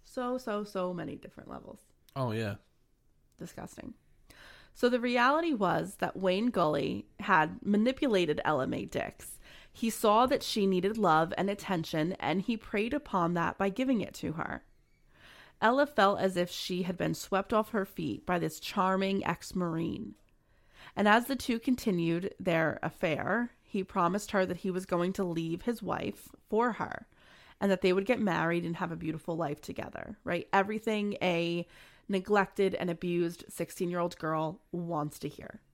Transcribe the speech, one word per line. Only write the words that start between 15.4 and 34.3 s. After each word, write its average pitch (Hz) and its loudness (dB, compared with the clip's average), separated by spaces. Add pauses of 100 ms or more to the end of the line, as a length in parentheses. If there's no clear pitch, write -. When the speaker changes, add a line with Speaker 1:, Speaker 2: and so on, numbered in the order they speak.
Speaker 1:
Ella 254 4
felt 202 4
as 190 2
if 175 0
she - -4
had 175 -2
been 160 0
swept 196 -2
off 214 2
her 196 0
feet - -6
by 180 0
this 160 -2
charming 190 0
ex-Marine. 170 -4 (800)
And 202 2
as 233 6
the 269 -2
two 233 -2
continued 180 0
their 160 0
affair, 185 -2 (120)
he - -4
promised 185 0
her 190 4
that 185 -6
he 185 -4
was 185 -4
going 180 0
to 196 -2
leave 165 -2
his 233 -4
wife - -6 (220)
for 226 2
her - -6 (540)
and 196 4
that 185 4
they 185 4
would 196 2
get 240 2
married 170 2
and 170 -4
have 170 -6
a 165 -6
beautiful 160 -6
life 151 -4
together, - -10
right? - -2
Everything 208 2
a 170 0 (420)
neglected 190 2
and - -2
abused 175 -2
sixteen-year-old 175 -4
girl 160 -2 (120)